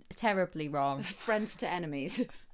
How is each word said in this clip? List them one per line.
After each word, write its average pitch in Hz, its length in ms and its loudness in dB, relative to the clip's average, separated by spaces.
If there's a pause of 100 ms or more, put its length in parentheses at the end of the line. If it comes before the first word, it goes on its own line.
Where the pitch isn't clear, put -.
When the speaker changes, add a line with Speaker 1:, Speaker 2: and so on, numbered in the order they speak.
(160)
Speaker 1:
terribly 180 540 2
wrong? 139 340 2
Speaker 2:
<laughs> - 0 -
Friends 214 540 0
to 196 120 -2
enemies. 165 560 0 (280)